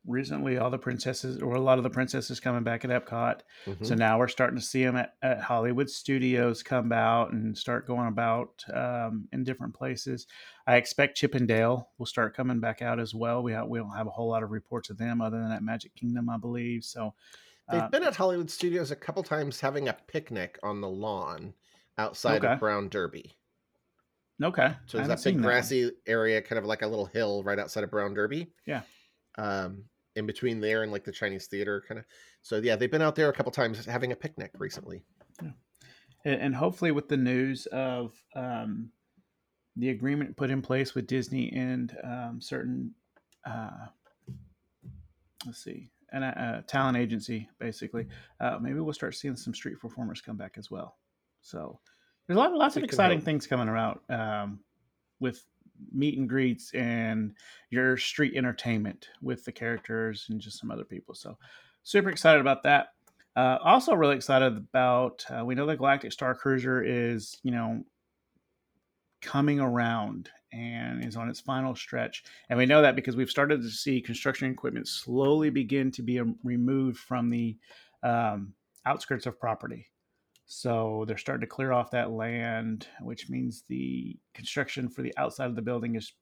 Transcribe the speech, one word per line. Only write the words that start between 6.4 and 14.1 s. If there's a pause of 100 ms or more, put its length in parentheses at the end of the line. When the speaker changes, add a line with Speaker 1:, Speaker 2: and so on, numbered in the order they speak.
Speaker 1:
come
out
and
start
going
about,
um,
in
different
places. (400)
I
expect
Chip
and
Dale
will
start
coming
back
out
as
well.
We
ha-,
we
don't
have
a
whole